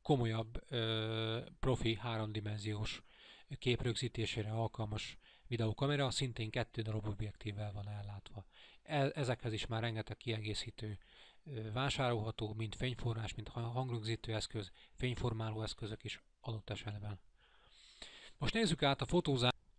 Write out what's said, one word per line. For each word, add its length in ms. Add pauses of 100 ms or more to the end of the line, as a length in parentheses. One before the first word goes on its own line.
komolyabb, 720
ö, 680 (200)
profi 360
háromdimenziós 1080 (560)
kép 220
rögzítésére 680
alkalmas 640 (300)
videókamera, 640
szintén 380
kettő 320
darab 260
objektívvel 640
van 160
ellátva. 580 (380)
E-, 300
ezekhez 400
is 120
már 160
rengeteg 360
kiegészítő, 800 (460)
ö, 280
vásárolható, 800
mint 220
fényforrás, 600
mint 120
ha-, 140
hangrögzítő 720
eszköz, 380 (220)
fényformáló 680
eszközök 420
is 200 (160)
adott 300
esetben. 500 (1200)
Most 160
nézzük 300
át 180
a 40
fotózá-, 480 (260)